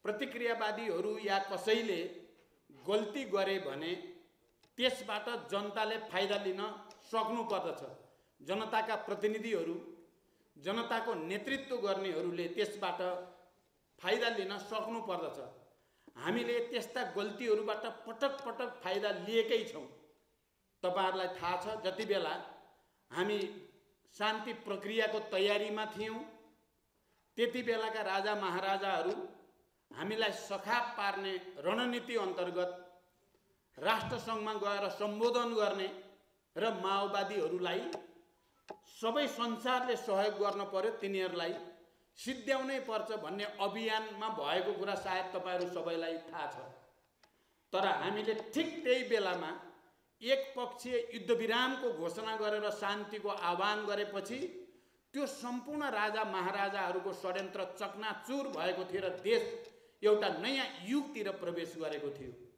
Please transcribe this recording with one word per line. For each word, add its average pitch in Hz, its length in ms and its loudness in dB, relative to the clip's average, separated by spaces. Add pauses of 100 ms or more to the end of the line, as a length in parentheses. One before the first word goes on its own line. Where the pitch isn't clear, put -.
प्रतिक्रियावादीहरू 214 1040 0 (120)
या 196 220 2
कसैले 214 540 2 (800)
गल्ती 220 480 2
गरे 196 300 4
भने 151 340 -2 (840)
त्यसबाट 226 520 0 (220)
जनताले 208 460 0 (120)
फाइदा 196 320 2
लिन 190 200 -2 (440)
सक्नुपर्दछ। 220 760 0 (600)
जनताका 220 540 0 (100)
प्रतिनिधिहरू, 208 720 0 (800)
जनताको 226 580 0 (160)
नेतृत्व 262 480 -2
गर्नेहरूले 180 680 0 (100)
त्यसबाट 185 440 0 (1000)
फाइदा 226 280 4
लिन 202 280 0
सक्नुपर्दछ। 214 840 -2 (800)
हामीले 233 400 2 (140)
त्यस्ता 247 300 -2 (140)
गल्तीहरूबाट 208 680 0 (200)
पटक 262 360 0
पटक 240 280 -4 (140)
फाइदा 196 260 2 (140)
लिएकै 220 460 4
छौँ। 147 160 -8 (1000)
तपाईँहरूलाई 185 540 2
थाहा 175 200 0
छ, 190 80 -2 (200)
जति 185 200 0
बेला 175 280 2 (760)
हामी 202 280 2 (760)
शान्ति 220 380 0 (120)
प्रक्रियाको 214 540 0 (100)
तयारीमा 208 560 4
थियौँ, 220 340 -4 (1160)
त्यति 240 240 2
बेलाका 220 400 0
राजा 196 340 2
महाराजाहरू 190 800 2 (760)
हामीलाई 208 400 0
सखाप 214 540 0 (120)
पार्ने 196 360 0 (300)
रणनीति 240 520 0
अन्तर्गत 180 560 0 (1040)
राष्ट्रसङ्घमा 226 760 0
गएर 202 360 0
सम्बोधन 233 640 2
गर्ने 196 340 2 (640)
र 175 80 0 (180)
माओवादीहरूलाई 196 1000 2 (1160)
सबै 247 280 2
संसारले 240 680 2
सहयोग 208 440 2
गर्न 202 220 2 (120)
पर्यो, 196 180 2
तिनीहरूलाई 185 600 0 (680)
सिद्ध्याउनै 262 600 0
पर्छ 220 320 -2 (120)
भन्ने 190 200 -4 (200)
अभियानमा 220 720 0
भएको 170 440 2
कुरा 196 160 0
सायद 185 360 0
तपाईँहरू 180 400 0
सबैलाई 165 460 0 (100)
थाहा 156 200 -6
छ। 135 100 -8 (1160)
तर 196 140 2
हामीले 208 460 2 (180)
ठिक 320 320 0
त्यही 247 260 4
बेलामा 180 420 2 (720)
एकपक्षीय 247 720 0 (180)
युद्धविरामको 233 840 2
घोषणा 214 400 -2
गरेर 208 320 2
शान्तिको 208 600 -2
आह्वान 196 560 2
गरेपछि 202 540 -2 (720)
त्यो 277 120 0
सम्पूर्ण 254 640 -4
राजा 214 340 2
महाराजाहरूको 190 880 0
षड्यन्त्र 190 500 -2 (160)
चकनाचुर 220 760 -2
भएको 180 360 2
थियो 190 100 0
र 185 80 0 (140)
देश 226 200 6 (600)
एउटा 208 260 8 (140)
नयाँ 262 240 2 (180)
युगतिर 220 540 0
प्रवेश 170 400 -2
गरेको 147 300 -2
थियो। 131 220 -8 (260)